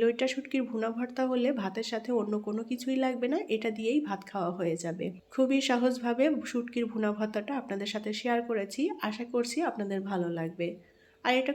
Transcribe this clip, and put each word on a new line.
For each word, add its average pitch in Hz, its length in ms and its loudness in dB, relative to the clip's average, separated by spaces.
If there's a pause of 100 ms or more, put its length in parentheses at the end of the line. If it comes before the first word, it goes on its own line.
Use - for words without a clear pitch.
লইটা 240 260 4
শুটকির 262 360 -2
ভুনা 220 260 -2
ভর্তা 240 360 -2
হলে 254 260 2
ভাতের 220 380 -2
সাথে 220 220 -4
অন্য 208 280 2
কোনো 214 240 -2
কিছুই 247 320 -2
লাগবে 254 320 2
না, 294 100 2 (100)
এটা 220 220 0
দিয়েই 220 300 2
ভাত 202 280 -2
খাওয়া 175 240 -2
হয়ে 170 240 0
যাবে। 170 300 -4 (240)
খুবই 262 300 4
সহজভাবে 247 640 2 (220)
শুটকির 240 400 -2
ভুনা 220 260 0
ভর্তাটা 214 440 -2
আপনাদের 202 320 -4
সাথে 214 240 -4
শেয়ার 233 340 0
করেছি, 214 360 -2 (200)
আশা 214 220 -2
করছি 240 380 -2
আপনাদের 202 400 -2
ভালো 185 300 0
লাগবে। 165 360 -2 (560)
আর 247 160 4
এটা 262 140 2